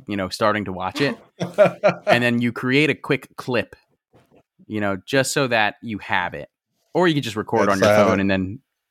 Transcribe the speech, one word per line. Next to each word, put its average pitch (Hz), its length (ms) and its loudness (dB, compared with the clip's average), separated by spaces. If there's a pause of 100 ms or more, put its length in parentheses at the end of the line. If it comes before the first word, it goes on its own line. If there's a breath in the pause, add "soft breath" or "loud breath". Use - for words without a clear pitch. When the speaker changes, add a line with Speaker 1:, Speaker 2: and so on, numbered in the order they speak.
Speaker 1:
you 104 100 -6
know, 95 120 -4
starting 104 360 -2
to 95 80 -8
watch 92 260 -8
it. 135 160 -2 (240)
Speaker 2:
<laughs> - 680 0
Speaker 1:
And 120 160 2
then 120 180 2
you 120 100 0
create 135 380 0
a 127 60 0
quick - 320 -4 (100)
clip, 120 380 -4 (880)
you 107 160 -6
know, 101 240 -2
just 135 260 0
so 143 160 0
that 110 360 0
you 110 160 -8
have 90 340 -4
it. 73 160 -12 (460)
Or 175 120 2
you 165 60 2
can 139 80 -2
just 113 140 -6
record 104 340 0
Speaker 2:
That's 101 40 6
Speaker 1:
on 98 140 2
your 104 80 6
Speaker 2:
sad. 104 120 6
Speaker 1:
phone 95 120 2
and 98 120 2
then, 95 280 -2 (320)